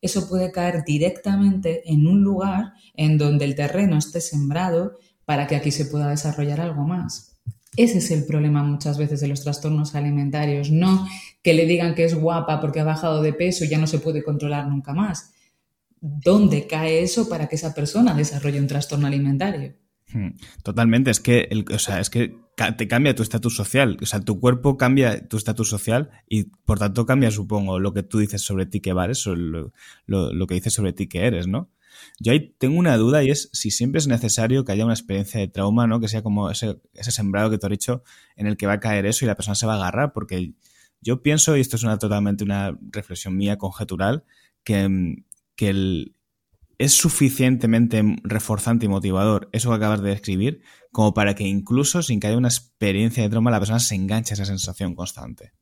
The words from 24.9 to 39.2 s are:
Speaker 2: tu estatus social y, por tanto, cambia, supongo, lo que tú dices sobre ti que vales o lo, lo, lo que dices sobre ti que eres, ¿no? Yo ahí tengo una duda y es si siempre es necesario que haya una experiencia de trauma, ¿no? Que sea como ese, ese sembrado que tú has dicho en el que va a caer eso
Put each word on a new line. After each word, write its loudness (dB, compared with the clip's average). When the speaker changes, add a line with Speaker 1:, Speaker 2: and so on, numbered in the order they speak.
Speaker 2:
tu -4
estatus -2
social -2
y, 0
por -2
tanto, 0
cambia, 2
supongo, -2
lo -2
que -2
tú -2
dices 0
sobre -2
ti -6
que -2
vales -2
o -2
lo, -6
lo, 0
lo -2
que -4
dices -2
sobre -2
ti -6
que -2
eres, 0
¿no? -4
Yo 0
ahí 0
tengo 2
una 4
duda 4
y 4
es -2
si -4
siempre 0
es 0
necesario 2
que -4
haya 2
una 2
experiencia -4
de -2
trauma, 2
¿no? 2
Que -2
sea -4
como -2
ese, -6
ese -8
sembrado 0
que 0
tú -6
has -2
dicho -4
en -6
el -2
que -4
va 2
a -4
caer -2
eso 0